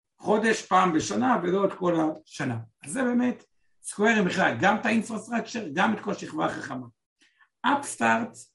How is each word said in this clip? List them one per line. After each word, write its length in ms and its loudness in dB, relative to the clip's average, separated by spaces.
חודש, 480 0
פעם 260 4
בשנה, 500 0
ולא 220 2
את 80 2
כל 280 0
השנה. 580 -4
אז 80 -12
זה 100 -2
באמת, 420 0
סקוואר 280 0
היא 120 4
בכלל, 380 2
גם 160 4
את 100 -4
האינפרסטרקצ'ר, 840 -4
גם 220 2
את 60 -6
כל 100 -6
השכבה 360 -4
החכמה. 400 -6
אפסטארט 720 0